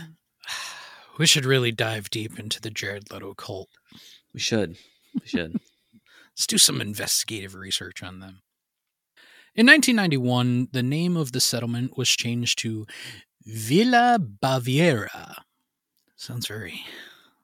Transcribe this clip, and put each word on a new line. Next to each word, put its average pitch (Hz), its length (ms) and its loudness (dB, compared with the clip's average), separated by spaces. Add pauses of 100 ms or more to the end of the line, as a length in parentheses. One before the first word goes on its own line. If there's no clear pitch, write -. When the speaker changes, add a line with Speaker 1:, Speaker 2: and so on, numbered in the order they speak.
(560)
Speaker 1:
<sighs> - 600 -16
We 165 80 2
should 147 180 4
really 127 260 4
dive 110 380 -2
deep 110 300 -6
into 107 240 -8
the 110 80 -6
Jared 101 420 -8
Leto 98 220 -12
cult. - 340 -10 (640)
Speaker 2:
We 117 80 -10
should. 92 380 -2 (420)
We - 60 -14
should. 82 260 -4
Speaker 1:
<laughs> - 800 -14
Let's - 140 -4
do 220 100 -2
some 139 240 4
investigative 101 720 -4
research 95 480 -8
on 92 180 -12
them. 95 200 -18 (1120)
In 226 120 6
nineteen 262 300 8
ninety-one, 123 760 2
the 127 100 0
name 160 320 0
of 147 180 -2
the 127 80 0
settlement 120 580 -2
was 123 100 0
changed 120 520 0
to 110 260 -6 (580)
Villa 220 720 4
Baviera. 131 1200 0 (760)
Sounds 120 300 -10
very 101 380 -10 (600)